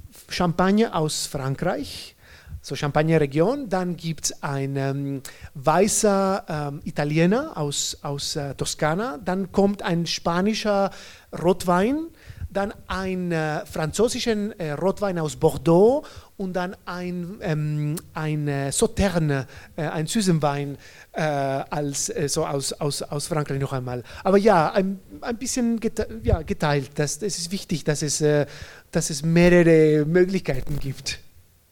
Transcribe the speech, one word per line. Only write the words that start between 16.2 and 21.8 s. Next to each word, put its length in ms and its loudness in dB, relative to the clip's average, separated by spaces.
und 180 -6
dann 220 -4
ein, 560 -8
ähm, 540 -2
ein, 360 -4
äh, 240 -2
Sauterne, 720 0
äh, 60 -4
ein 240 -4
süßen 340 2
Wein, 360 -2
äh, 80 -4
als, 880 -2